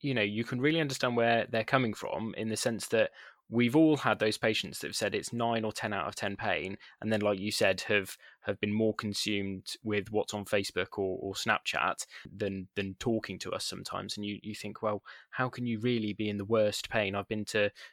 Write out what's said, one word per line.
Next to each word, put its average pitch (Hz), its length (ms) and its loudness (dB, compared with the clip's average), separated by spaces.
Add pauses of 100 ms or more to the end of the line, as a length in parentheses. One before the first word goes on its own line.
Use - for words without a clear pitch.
You 139 120 0
know, 120 80 4
you 104 220 0
can 123 160 -4
really 156 220 2
understand 135 340 0
where 117 340 4
they're 113 140 0
coming 123 300 2
from 101 440 -4
in 110 120 -4
the 107 80 -2
sense 113 300 -2
that 107 240 4 (380)
we've 120 260 4
all 156 220 8
had 113 220 2
those 110 180 2
patients - 420 0
that - 80 -6
have - 80 -6
said 104 180 -2
it's - 200 -4
nine 117 300 0
or 107 80 -2
ten 107 220 -4
out 98 140 -2
of - 80 -6
ten 98 200 -4
pain, 95 420 -2 (240)
and 110 100 0
then, 110 80 4
like 104 200 2
you 101 120 -4
said, 98 300 4
have, 101 360 0 (240)
have 104 180 -4
been 104 140 0
more 110 220 4
consumed 101 880 -2
with 104 280 -2
what's 107 220 0
on 104 100 -4
Facebook 95 540 -2
or, 95 240 -2
or 95 120 -4
Snapchat - 720 0 (300)
than, 98 400 -2
than 98 240 -4
talking 110 400 -2
to 90 120 -8
us 92 140 -4
sometimes. 95 520 -8
And 104 80 -6
you, 104 160 -6
you 104 140 -8
think, - 260 -10
"Well, 104 220 -2 (260)
how 123 200 -2
can 123 160 -6
you 117 140 0
really 110 340 0
be 107 160 -2
in 104 80 -2
the 101 80 -2
worst 107 440 2
pain? 101 260 2
I've 101 140 -4
been 107 160 -4
to 104 240 2 (240)